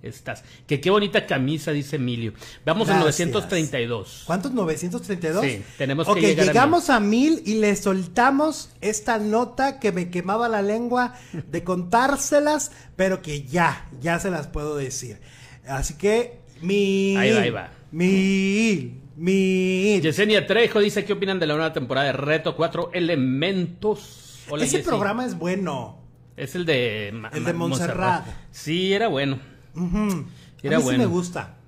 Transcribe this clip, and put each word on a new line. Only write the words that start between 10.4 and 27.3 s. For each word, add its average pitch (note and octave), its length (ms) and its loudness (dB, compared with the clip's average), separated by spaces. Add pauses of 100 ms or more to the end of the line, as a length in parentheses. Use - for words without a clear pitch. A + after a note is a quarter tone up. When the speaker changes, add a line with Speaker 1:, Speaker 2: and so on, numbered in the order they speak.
Speaker 2:
la G#3+ 120 0
lengua A#3+ 520 0 (380)
de E3+ 120 -4
contárselas, C4+ 1080 2 (120)
<laughs> - 120 -20
pero F#3 260 0
que D3 220 -8
ya, D3+ 460 0 (120)
ya E3+ 180 0
se F#3+ 120 -2
las D3+ 160 -6
puedo D3+ 300 -6
decir. B2 420 -8 (480)
Así C3+ 280 -4
que, A3+ 440 0 (220)
mil. G3 560 2
Speaker 1:
Ahí - 160 4
va, - 80 4
ahí A#2+ 100 2
va. F#2+ 180 -8 (220)
Speaker 2:
Mil, F#3+ 1080 2 (160)
mil. F#3 840 2
Speaker 1:
Yesenia G3 460 2
Trejo A3 320 4
dice, G3+ 260 2
"¿Qué G3+ 80 -2
opinan F#3+ 260 -2
de E3+ 60 0
la D3+ 80 0
nueva D#3+ 180 0
temporada C3+ 360 0
de C3 60 0
Reto D#3 420 0
Cuatro E3+ 380 -2
Elementos?" F3 1600 -2
Hola, D3 160 -2
Speaker 2:
Ese - 120 0
Speaker 1:
Yesi. - 120 -2
Speaker 2:
programa G#3+ 360 0
es F#3+ 120 -6
bueno. D#3+ 600 -4 (400)
Speaker 1:
Es C3+ 160 -8
el F3+ 140 -4
de A2+ 480 0
Ma-, A2 140 -10
Speaker 2:
El D3 160 -6